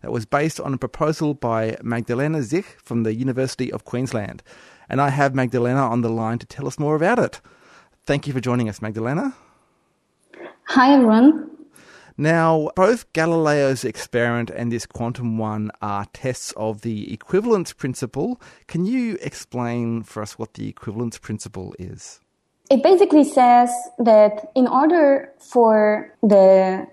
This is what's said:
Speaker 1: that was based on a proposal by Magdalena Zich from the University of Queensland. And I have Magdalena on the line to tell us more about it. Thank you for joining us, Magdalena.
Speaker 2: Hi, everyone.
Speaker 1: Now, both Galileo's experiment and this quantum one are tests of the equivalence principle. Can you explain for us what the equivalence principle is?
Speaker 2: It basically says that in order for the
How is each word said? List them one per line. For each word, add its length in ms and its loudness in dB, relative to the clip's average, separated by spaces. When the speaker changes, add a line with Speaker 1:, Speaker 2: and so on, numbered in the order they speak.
Speaker 1:
that 120 -12
was 120 -6
based 360 -4
on 120 -6
a 40 -4
proposal 560 -4
by 500 -4
Magdalena 580 -4
Zich 400 -6
from 220 -4
the 100 -4
University 580 -4
of 140 -10
Queensland. 560 -8
And 120 -2
I 80 0
have 260 0
Magdalena 460 0
on 200 -2
the 80 -2
line 300 -4
to 80 -20
tell 200 -12
us 120 -10
more 160 0
about 240 0
it. 220 -4
Thank 220 -2
you 60 -6
for 60 -2
joining 300 -2
us, 120 -12
Magdalena. 540 -6
Speaker 2:
Hi, 260 4
everyone. 560 4
Speaker 1:
Now, 580 2
both 380 0
Galileo's 680 0
experiment 680 -4
and 220 -6
this 140 -6
quantum 520 -6
one 340 -4
are 320 -6
tests 400 -8
of 280 -6
the 300 -8
equivalence 640 -2
principle. 680 -8
Can 180 -4
you 360 -4
explain 800 -6
for 180 -12
us 180 -14
what 140 -12
the 160 -10
equivalence 480 -10
principle 600 -12
is? 440 -18
Speaker 2:
It 140 2
basically 420 6
says 440 6
that 560 4
in 120 4
order 720 2
for 840 2
the 720 6